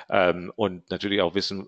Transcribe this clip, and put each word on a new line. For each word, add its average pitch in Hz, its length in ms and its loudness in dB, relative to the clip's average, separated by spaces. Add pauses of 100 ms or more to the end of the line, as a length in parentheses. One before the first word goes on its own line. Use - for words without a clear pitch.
ähm, 90 460 2
und 92 340 -4
natürlich 101 320 0
auch 87 140 0
wissen, 98 320 -4